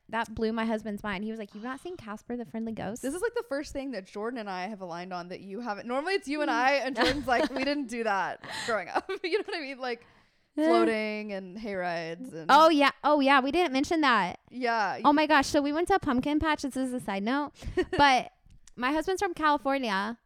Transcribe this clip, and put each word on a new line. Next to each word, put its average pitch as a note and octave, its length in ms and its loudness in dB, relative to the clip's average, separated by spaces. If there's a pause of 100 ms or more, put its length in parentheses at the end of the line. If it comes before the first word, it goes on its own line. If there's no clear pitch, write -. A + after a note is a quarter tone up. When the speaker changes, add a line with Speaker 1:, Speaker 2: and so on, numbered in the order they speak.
Speaker 1:
that A3 260 -4
blew A3 180 0
my A3+ 120 -2
husband's A3 400 -4
mind. G3+ 180 -4
He A3 80 -4
was A3 80 -8
like, G#3 160 -12
"You've G#3 80 -14
not C4 180 -10
seen F4+ 160 -10
Casper A3+ 400 -10
the A#3+ 80 -6
Friendly A3+ 280 -8
Ghost?" G#3 300 -8
Speaker 2:
This C#4 120 -4
is, F4+ 80 -6
like, A4+ 140 0
the A#4 120 -4
first C#4 240 -6
thing C4+ 200 -8
that G3 160 -8
Jordan A3+ 320 -8
and G#3 100 -8
I F3+ 160 -6
have G#3 140 -10
aligned F3+ 320 -10
on F3 160 -8
that F3+ 100 -12
you G3 220 -12
haven't. G#3+ 260 -8
Normally C#4+ 280 -2
it's - 120 -4
you D4 160 -2
and C#4+ 80 0
Speaker 1:
<laughs> - 0 -
Speaker 2:
I, B3+ 220 2 (120)
and C4 120 -4
Jordan's B3+ 320 0
like, D4 220 4
"We C4 120 -4
didn't C#4+ 240 0
do A#3 160 -4
that F#3+ 400 -2 (240)
growing G3 220 -2
up." - 280 -2
<laughs> - 60 -10
You F#4 160 0
know F#4 80 -4
what F#4 120 -6
I - 20 -6
mean? C4+ 180 -8
Like, B3 260 -6 (520)
Speaker 1:
Eh. D#4 120 2
Speaker 2:
floating G#3+ 640 2
and F#3+ 260 -10
hay G#3+ 160 -8
rides F3 580 -6
and D#3 160 -12
Speaker 1:
Oh, D#4 200 10
yeah. C#4+ 240 4 (100)
Oh, D4 160 4
yeah. C4+ 220 6
We C4+ 100 0
didn't D4+ 220 2
mention D4+ 300 2
that. A3 360 2 (140)
Speaker 2:
Yeah. A3+ 520 -2
Speaker 1:
Oh, C#4+ 80 8
my D4+ 140 6
gosh. D4 220 4
So D4+ 120 4
we C#4+ 120 0
went E4+ 160 0
to G4 80 4
a - 20 6
pumpkin C#4+ 400 0
patch. D4+ 240 0
This C4 140 -6
is B3+ 160 -2
a B3 80 -4
side G3 240 -4
note. C#4 300 -2 (200)
Speaker 2:
<laughs> - 240 0
Speaker 1:
But C4+ 320 4 (460)
my B3+ 160 -2
husband's D#4+ 280 -2
from F#4 140 -2
California, C4+ 920 0